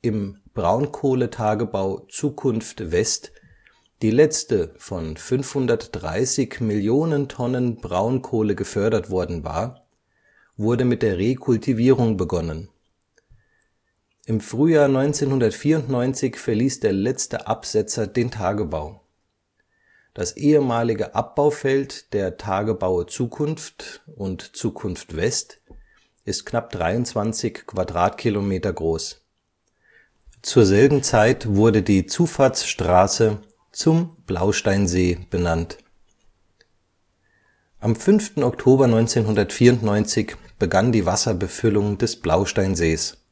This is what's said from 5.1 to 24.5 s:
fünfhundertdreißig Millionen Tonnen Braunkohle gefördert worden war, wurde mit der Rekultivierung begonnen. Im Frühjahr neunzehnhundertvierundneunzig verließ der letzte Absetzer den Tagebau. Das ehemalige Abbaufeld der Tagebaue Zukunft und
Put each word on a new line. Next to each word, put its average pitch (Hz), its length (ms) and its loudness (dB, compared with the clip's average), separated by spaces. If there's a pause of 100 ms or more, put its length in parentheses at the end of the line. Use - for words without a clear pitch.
fünfhundertdreißig 123 1400 -4
Millionen 127 680 0
Tonnen 123 480 -2
Braunkohle 110 800 0
gefördert 104 540 -2
worden 87 340 -2
war, 87 420 -6 (680)
wurde 117 280 0
mit 123 180 2
der 98 160 0
Rekultivierung 120 1000 2
begonnen. 85 520 -4 (1600)
Im 110 140 -2
Frühjahr 147 480 2
neunzehnhundertvierundneunzig 135 1500 0
verließ 123 440 -2
der 104 120 0
letzte 107 540 -2
Absetzer - 640 -2
den 123 240 -2
Tagebau. 92 720 -6 (1080)
Das - 220 -6
ehemalige 120 760 2
Abbaufeld 139 1000 -2
der 95 240 -2
Tagebaue 95 680 -2
Zukunft - 960 -8 (140)
und 95 400 -10